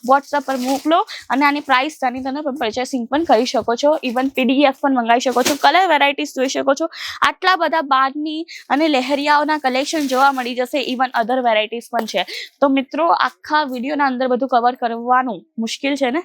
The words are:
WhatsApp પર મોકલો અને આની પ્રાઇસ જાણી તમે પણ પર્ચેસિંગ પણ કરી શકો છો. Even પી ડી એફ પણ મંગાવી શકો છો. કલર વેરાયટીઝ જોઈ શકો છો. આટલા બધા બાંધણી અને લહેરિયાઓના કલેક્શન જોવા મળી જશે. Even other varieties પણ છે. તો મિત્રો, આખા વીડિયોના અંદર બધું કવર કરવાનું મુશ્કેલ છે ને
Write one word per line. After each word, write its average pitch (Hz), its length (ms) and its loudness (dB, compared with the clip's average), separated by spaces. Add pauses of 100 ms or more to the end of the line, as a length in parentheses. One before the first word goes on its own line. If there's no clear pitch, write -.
WhatsApp 277 400 2
પર 269 160 -2
મોકલો 302 340 0 (360)
અને 277 120 2
આની 285 220 0
પ્રાઇસ 269 320 0
જાણી 254 240 -4
તમે 269 220 -6
પણ 269 160 -6
પર્ચેસિંગ 240 480 -4
પણ 302 180 0
કરી 240 240 4
શકો 233 300 0
છો. 294 100 4 (160)
Even 254 260 -2
પી 262 140 0
ડી 277 220 4
એફ - 120 -10
પણ 269 160 2
મંગાવી 233 280 2
શકો 247 220 2
છો. 294 140 2
કલર 330 300 6
વેરાયટીઝ 285 460 0
જોઈ 262 160 -2
શકો 277 260 0
છો. 320 80 -2 (400)
આટલા 370 320 2
બધા 320 320 0
બાંધણી 302 480 -2 (340)
અને 302 100 2 (100)
લહેરિયાઓના 294 720 2
કલેક્શન 277 440 0
જોવા 269 280 4
મળી 247 200 -6
જશે. 254 240 -2 (120)
Even 254 260 -2
other 240 260 0
varieties 220 460 -2
પણ 226 180 -2
છે. 190 160 -2 (340)
તો 277 140 4
મિત્રો, 277 320 -2 (200)
આખા - 440 -2
વીડિયોના 269 420 -2
અંદર 254 200 -2
બધું 254 200 0
કવર 247 300 2
કરવાનું 233 580 -2 (240)
મુશ્કેલ 277 380 -4
છે 240 140 0
ને 359 80 -2